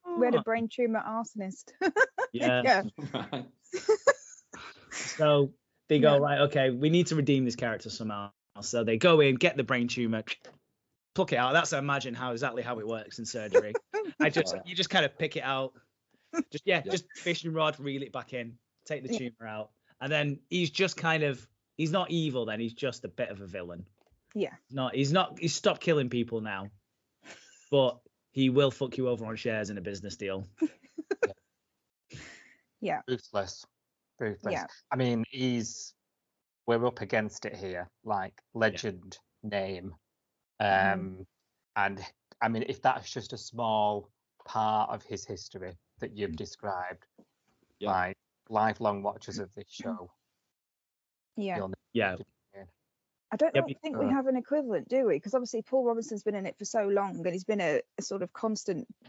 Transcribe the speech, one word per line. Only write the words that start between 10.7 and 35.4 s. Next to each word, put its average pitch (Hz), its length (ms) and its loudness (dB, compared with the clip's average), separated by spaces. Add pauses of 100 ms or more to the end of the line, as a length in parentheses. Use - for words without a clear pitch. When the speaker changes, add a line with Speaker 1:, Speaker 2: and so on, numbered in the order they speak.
Speaker 2:
pluck 185 180 0
it 127 40 2
out. 127 160 2
That's, 160 200 4
I 139 60 0
imagine, 135 340 -2
how, 127 180 -4
exactly 120 300 -4
how 120 180 -6
it 107 80 -8
works 110 320 -6
in 113 60 -8
surgery. 107 480 0 (200)
Speaker 1:
<laughs> 403 260 -6
Speaker 2:
I 156 100 4
just, 160 260 0
Speaker 3:
Yeah. - 100 -6
Speaker 2:
you 175 100 -10
just 180 160 -2
kind 180 140 4
of - 120 -2
pick 160 180 -2
it 135 80 -4
out. 135 300 -2 (800)
Just, - 160 -6
yeah, 175 180 2
Speaker 3:
Yeah. 160 60 -4
Speaker 2:
just 175 140 -2 (100)
fishing 165 380 -4
rod, 151 260 0
reel 139 240 -6
it 113 80 -12
back 127 220 -8
in, 117 220 -8 (300)
take 147 180 -6
the 127 80 -6
Speaker 1:
Yeah. 214 60 -2 (140)
Speaker 2:
tumor 113 160 -14
out. 107 240 -10 (280)
And 143 120 -4
then 147 360 0
he's 175 220 0
just 185 260 0
kind 160 280 2
of, 135 220 -2 (300)
he's 156 160 0
not 180 200 0
evil 147 340 0
then, 107 140 -4
he's 117 160 -4
just 127 280 -6
a 104 40 -6
bit 123 220 -4
of 98 120 -10
a 98 60 -12
villain. 87 400 -12 (480)
Speaker 1:
Yeah. 202 180 -4 (160)
Speaker 2:
Not, 127 240 -4
he's 135 180 2
not, 185 280 2
he's 165 160 -2
stopped - 260 2
killing 147 260 2
people 113 340 -2
now, 101 280 -8 (1000)
but 135 280 4 (300)
he 135 200 4
will 135 200 6
fuck 127 260 -6
you 127 140 0
over 113 160 -2
on 110 120 -6
shares 107 340 -2
in 101 80 -6
a - 20 -10
business 98 360 -8
deal. 95 300 -6 (140)
Speaker 1:
<laughs> - 720 -4 (1500)
Yeah. 196 260 -2
Speaker 4:
Ruthless. 104 580 -4 (540)
Ruthless. 107 340 -4
Speaker 1:
Yeah. 98 120 -4 (260)
Speaker 4:
I 135 40 -2
mean, 120 340 2
he's, 127 640 -4 (720)